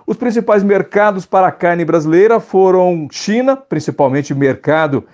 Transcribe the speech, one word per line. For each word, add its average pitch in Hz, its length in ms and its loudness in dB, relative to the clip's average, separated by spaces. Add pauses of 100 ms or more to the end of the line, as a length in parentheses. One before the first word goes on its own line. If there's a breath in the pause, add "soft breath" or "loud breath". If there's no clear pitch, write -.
Os - 120 -6
principais 226 460 0
mercados 196 640 0
para 185 220 2
a 160 40 0
carne 175 340 -2
brasileira 170 540 2
foram 180 720 0
China, 254 440 -2
principalmente 147 800 -4
mercado 139 800 0